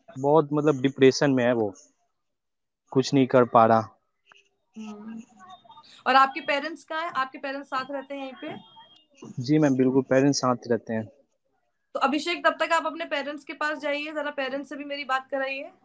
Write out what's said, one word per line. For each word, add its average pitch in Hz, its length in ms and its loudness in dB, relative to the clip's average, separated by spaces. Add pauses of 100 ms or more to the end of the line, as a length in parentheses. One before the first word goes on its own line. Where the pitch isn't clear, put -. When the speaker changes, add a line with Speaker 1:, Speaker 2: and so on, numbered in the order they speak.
(180)
Speaker 1:
बहुत 147 340 4
मतलब 147 280 2
depression 135 500 4
में 127 140 2
है 123 80 4
वो, 110 220 -2 (1160)
कुछ 135 240 0
नहीं 135 120 4
कर 123 180 4
पा 117 220 6
रहा। 113 220 4 (880)
Speaker 2:
हम्म। 214 440 -14 (840)
और 254 80 4
आपके 269 260 4
parents 294 440 -4
कहाँ 320 180 -8
हैं? 349 80 -8
आपके 262 280 -6
parents 277 300 -10
साथ 262 220 -6
रहते 277 240 -10
हैं 269 120 -10
यहीं 262 80 -14
पे? 302 200 -12 (880)
Speaker 1:
जी 151 160 4
मैम, 139 180 4
बिल्कुल, 131 260 2
parents 135 360 2
साथ 127 180 0 (100)
रहते 117 280 -2
हैं। 110 140 -4 (840)
Speaker 2:
तो 269 60 -8
अभिषेक, 302 460 -2
तब 320 140 0
तक 320 120 -2
आप 330 140 2
अपने 320 180 -8
parents 285 400 -6
के 320 80 -14
पास 302 260 -6
जाइए, 294 340 -4
जरा 294 180 -6
parents 277 380 -6
से 302 80 -12
भी 285 80 -12
मेरी 285 200 -10
बात 262 260 -4
कराइए। 269 400 -6 (140)